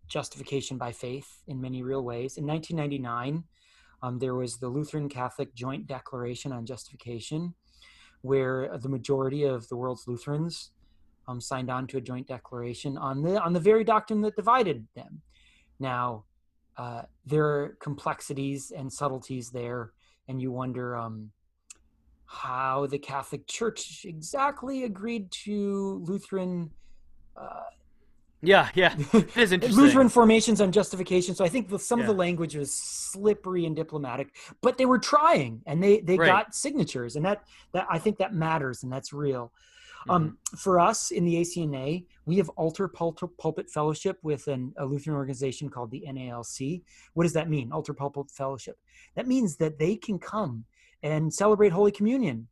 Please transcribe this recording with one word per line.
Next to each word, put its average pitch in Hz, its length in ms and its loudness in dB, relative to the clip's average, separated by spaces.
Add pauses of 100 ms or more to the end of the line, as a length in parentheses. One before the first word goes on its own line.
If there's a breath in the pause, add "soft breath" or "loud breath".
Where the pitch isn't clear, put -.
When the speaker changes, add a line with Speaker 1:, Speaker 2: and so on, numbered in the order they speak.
Speaker 1:
justification 135 680 -6
by 120 140 -6
faith 131 560 -12
in 131 120 -8
many 127 220 -6
real 131 220 -4
ways. 120 340 -6
In 151 80 -6
nineteen 156 320 -4
ninety-nine, 143 680 -4 (600)
um, 123 160 -6
there 127 160 -2
was 123 220 -4
the 127 100 -8
Lutheran 147 420 -4
Catholic 127 460 -8
Joint 131 320 -8
Declaration 127 640 -10
on 117 160 -8
Justification, 131 880 -10 (680 soft breath)
where 131 560 0
the 127 120 -6
majority 135 560 0
of 123 240 -2
the 127 60 -6
world's 123 320 -6
Lutherans, 147 640 -6 (560)
um, 123 140 -10
signed 127 300 -6
on 127 160 -4
to 135 100 -8
a 127 40 -2
joint 127 260 -10
declaration 123 720 -8
on 139 240 -4
the, 190 180 0
on 170 120 0
the 175 60 2
very 214 240 6
doctrine 214 380 2
that 214 140 -2
divided 196 500 2 (100)
them. - 260 -18 (580)
Now, 123 460 -4 (520)
uh, 120 260 -10 (220)
there 151 200 2
are 147 360 -2
complexities 139 920 -6
and 135 180 -10
subtleties 131 560 -6
there, 120 440 -8 (340)
and 131 120 -8
you 127 120 -4
wonder, 123 440 -6
um, 110 360 -10 (960)
how 131 600 -2
the 143 120 -4
Catholic 139 480 -8
Church - 600 -6
exactly 262 760 -4
agreed 208 480 -6
to 196 720 -4
Lutheran, 180 680 -4 (640)
uh, - 260 -14 (800)
Speaker 2:
Yeah, 170 340 8
yeah. 175 280 4
Speaker 1:
<laughs> - 100 0
Speaker 2:
It - 240 4
is 214 140 6
interesting. 208 320 6
Speaker 1:
Lutheran 269 260 10
formations 220 520 8
on 190 100 4
justification. 180 640 2
So 196 80 2
I 170 60 4
think 208 200 -2
the, 196 100 -4
some 240 200 0
of 220 80 0
the 214 60 4
Speaker 2:
Yeah. 185 60 2
Speaker 1:
language 170 360 0
was 143 180 -4
slippery 190 920 -2
and 156 100 -2
diplomatic, 143 600 -6 (260 loud breath)
but 247 160 4
they 262 80 6
were 247 140 6
trying, 233 680 4
and 160 160 0
they, 202 200 8
they 180 160 4
Speaker 2:
Right. 165 100 8
Speaker 1:
got 202 280 6
signatures, 151 600 -2
and 151 100 0
that, 202 180 0 (300 soft breath)
that, 185 160 -2
I 165 100 0
think 208 180 0
that 190 160 0
matters, 156 500 0
and 127 80 -6
that's 135 220 -8
real. 135 380 -2 (560 loud breath)
Um, 175 160 4
Speaker 2:
Mm-hmm. - 340 -6
Speaker 1:
for 185 220 4
us 208 300 4
in 175 160 0
the 170 120 2
A 170 60 2
C 175 200 -4
N 151 100 -2
A, 143 320 -4 (220)
we 170 100 2
have 175 120 2
Altar 165 380 -2
Pul-, 170 260 -4 (260)
Pulpit - 320 -4
Fellowship 156 500 -2
with 151 260 -4
an, 131 300 -4
a 143 80 -6
Lutheran 143 300 -4
organization 135 520 -4
called 120 220 -10
the 135 160 -12
N 135 140 -10
A 127 100 -10
L 120 140 -10
C. 147 400 -8 (320 soft breath)
What 165 80 4
does 160 100 4
that 160 160 0
mean, 139 220 -2
Altar 151 240 -6
Pulpit 143 340 -6
Fellowship? 135 480 -8 (380 soft breath)
That 233 100 -6
means 254 320 2
that 156 220 0
they 175 160 2
can 208 240 -6
come 135 460 -6 (360)
and 156 320 0
celebrate 208 380 6
Holy 202 200 6
Communion 202 600 0